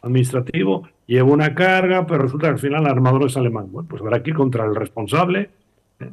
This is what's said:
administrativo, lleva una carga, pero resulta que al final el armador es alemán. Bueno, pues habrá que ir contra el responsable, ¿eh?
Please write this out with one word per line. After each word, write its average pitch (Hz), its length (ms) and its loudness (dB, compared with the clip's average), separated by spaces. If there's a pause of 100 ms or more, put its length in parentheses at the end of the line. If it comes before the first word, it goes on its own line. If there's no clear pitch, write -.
administrativo, 127 880 0 (200)
lleva 127 200 4
una 147 280 2
carga, 185 500 2
pero 156 160 0
resulta 143 240 -2
que 151 60 2
al 120 80 -4
final 143 220 0
el 151 60 2
armador 131 360 4
es 127 120 -2
alemán. 113 360 -2
Bueno, - 160 -12
pues - 120 -12
habrá 110 220 -2
que - 80 -6
ir 156 60 -2
contra 123 280 0
el 107 120 -2
responsable, 156 760 -2 (480)
¿eh? 127 140 -14